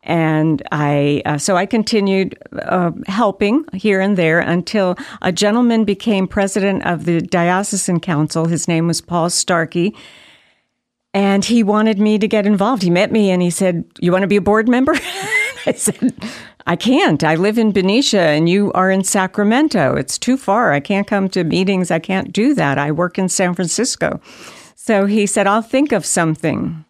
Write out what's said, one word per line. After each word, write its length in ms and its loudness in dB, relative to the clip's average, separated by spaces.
And 640 0
I, 540 0
uh, 140 -2
so 180 0
I 80 0
continued, 720 0
uh, 280 0
helping 640 0
here 300 0
and 160 0
there 200 2
until 580 0
a 100 0
gentleman 540 2
became 420 -2
president 560 -2
of 220 -4
the 160 0
Diocesan 760 0
Council. 440 -2
His 240 -2
name 180 0
was 140 -2
Paul 300 -2
Starkey. 640 -2
And 300 2
he 180 2
wanted 360 2
me 200 2
to 100 0
get 160 0
involved. 380 2
He 80 2
met 220 2
me 180 4
and 100 2
he 100 2
said, 340 0
"You 100 2
want 120 2
to 60 0
be 80 2
a 60 4
board 260 2
member?" 260 2
<laughs> 720 -4
I 60 -2
said, 400 -2
"I 100 0
can't. 460 2
I 140 2
live 200 0
in 160 2
Benicia 480 2
and 280 2
you 240 2
are 180 2
in 140 2
Sacramento. 880 0
It's 240 -6
too 180 0
far. 360 0
I 80 0
can't 260 -2
come 240 -2
to 140 -2
meetings. 480 0
I 80 0
can't 320 -4
do 220 2
that. 240 0
I 120 -2
work 260 -2
in 120 0
San 260 0
Francisco." 680 -4
So 320 0
he 180 2
said, 220 0
"I'll 160 2
think 300 0
of 120 -2
something." 840 -2